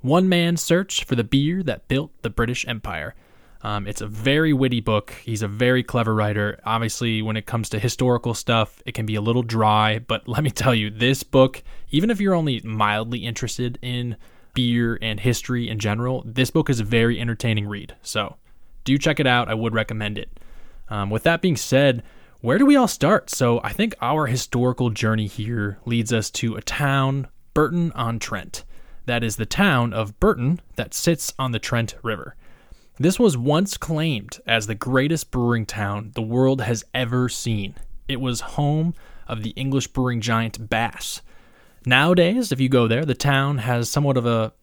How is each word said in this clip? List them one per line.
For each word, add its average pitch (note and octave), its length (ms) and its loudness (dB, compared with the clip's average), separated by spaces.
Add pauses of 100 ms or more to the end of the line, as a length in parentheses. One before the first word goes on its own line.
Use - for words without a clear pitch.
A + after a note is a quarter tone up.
One F3 280 4
Man's E3+ 320 2
Search F#3 420 0
for - 100 -2
the A#2 100 2
Beer D3 380 0
That C#3 240 -6
Built C#3 240 -2 (120)
the - 80 -4
British A#2+ 360 -2
Empire. F2 480 -8 (460)
Um, G#2 260 -4
it's G#2 140 -8
a G#2+ 60 -8
very C3+ 480 2
witty B2+ 260 2
book. G#2+ 320 0 (100)
He's A2 200 -4
a G#2+ 60 -2
very B2 340 2
clever A2+ 320 0
writer. G#2 500 0
Obviously, A2+ 560 -2
when A2 160 -2
it G#2+ 80 -6
comes A2+ 240 -4
to A2 100 -4
historical A#2+ 540 0
stuff, A2+ 540 -2
it A#2+ 80 -10
can A#2+ 100 -4
be G#2+ 120 -2
a G#2 40 0
little A#2 220 2
dry, A2 560 4
but A2 280 -4
<laughs> - 0 -
let B2 160 -2
me C#3+ 80 0
tell B2 240 2
you, G#2+ 140 0
this A#2+ 340 0
book, C3 400 4 (280)
even E3 180 2
if A3+ 100 0
you're G3 160 2
only D3 300 0
mildly G#2+ 640 -2
interested A#2+ 560 -4
in B2 340 -4 (380)
beer A#2+ 480 2
and G#2+ 180 -4
history A#2+ 480 0
in A2 100 -4
general, A#2 460 -2
this A#2+ 260 -2
book D#3+ 200 2
is A#2+ 100 2
a A2 40 0
very A#2 360 2
entertaining A2 480 -2
read. G2+ 320 -10
So - 360 -6 (480)
do C3 120 4
check D3 240 2
it C#3 60 4
out. B2 240 4
I A2+ 40 0
would A2+ 200 -2
recommend G#2+ 420 -2
it. - 140 -10 (580)
Um, G2+ 220 -4
with A2 140 -2
that E3+ 180 2
being F3 140 2
said, C3 460 2 (380)
where B2 160 0
do B3 80 6
we C#4+ 120 8
all B3+ 120 4
start? - 400 2
So A#2+ 340 2
I - 120 -6
think G#3+ 260 0
our C#3+ 280 0
historical B2 600 0
journey A2 380 0
here G#2 580 -4
leads A#2 260 0
us A2+ 200 0
to A2+ 260 -4
a G#2 60 -10
town, C3+ 680 0 (240)
Burton-on-Trent. B2 1120 -2 (420)
That A#2+ 180 0
is A2+ 120 -2
the A2 100 -2
town B2+ 460 2
of G#2+ 280 -4
Burton E3+ 400 2 (160)
that - 180 -6
sits - 440 -2
on C3 140 -2
the A2+ 60 -2
Trent A#2 440 -2
River. G#2+ 340 -6 (600)
This E3 200 2
was G3+ 180 4
once D3 400 0
claimed D3+ 720 -4
as A2+ 200 2
the A2 80 -4
greatest C3+ 560 0
brewing A#2+ 360 2
town G#2 480 -6
the A#2 80 -4
world C3 380 2
has A2+ 320 -2
ever B2 360 0
seen. G#2+ 460 -4 (340)
It C3 120 -4
was B2+ 200 -2
home D#3 540 0 (320)
of A2 160 -6
the A2 80 -6
English C3+ 380 -2
brewing B2+ 320 -2
giant A2+ 480 -2
Bass. - 540 -4 (640)
Nowadays, F3 680 4
if C3 80 -2
you C3 80 2
go B2 180 4
there, A#2+ 200 2
the C3+ 80 2
town C#3 440 2
has A#2+ 300 0
somewhat C#3+ 300 2
of A#2 80 0
a A2+ 260 2 (100)